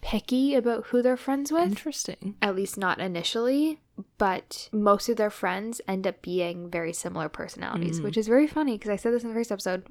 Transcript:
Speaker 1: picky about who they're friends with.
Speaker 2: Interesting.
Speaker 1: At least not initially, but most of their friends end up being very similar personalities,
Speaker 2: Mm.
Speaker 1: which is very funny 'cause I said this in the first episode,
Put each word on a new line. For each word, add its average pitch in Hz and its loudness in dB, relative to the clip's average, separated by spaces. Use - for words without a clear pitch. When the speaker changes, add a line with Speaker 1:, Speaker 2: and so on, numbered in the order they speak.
Speaker 1:
picky 262 2
about 233 2
who 247 4
they're 254 4
friends 277 -2
with. 339 4
Speaker 2:
Interesting. 202 -4
Speaker 1:
At 202 2
least 196 -4
not 185 0
initially, 240 0
but - -2
most 208 4
of 233 2
their 214 2
friends 202 -4
end 190 -2
up 175 -4
being 175 -2
very 165 -4
similar 165 -4
personalities, 165 -4
Speaker 2:
Mm. 147 -4
Speaker 1:
which - -2
is 214 2
very 269 8
funny 277 0
'cause 208 -6
I 202 0
said 233 0
this 240 2
in 240 -6
the 226 -6
first 226 -2
episode, 190 -2